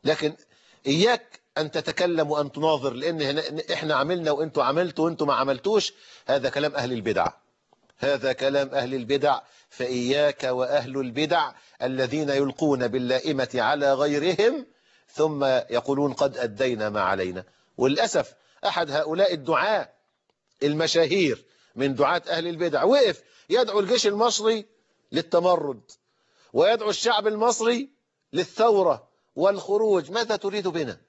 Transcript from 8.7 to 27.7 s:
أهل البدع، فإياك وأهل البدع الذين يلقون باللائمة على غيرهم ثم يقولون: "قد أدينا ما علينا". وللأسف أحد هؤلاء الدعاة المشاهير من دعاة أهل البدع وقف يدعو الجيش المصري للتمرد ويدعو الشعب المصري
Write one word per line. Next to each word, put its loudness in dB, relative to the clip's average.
أهل -2
البدع، 0
فإياك 0
وأهل -2
البدع -2
الذين -2
يلقون 0
باللائمة -2
على 2
غيرهم 2
ثم 0
يقولون: 0
"قد -2
أدينا -2
ما -2
علينا". -2
وللأسف 0
أحد -2
هؤلاء 0
الدعاة 0
المشاهير 2
من -2
دعاة 2
أهل -2
البدع -2
وقف 4
يدعو 2
الجيش 2
المصري 0
للتمرد 0
ويدعو 2
الشعب 0
المصري 0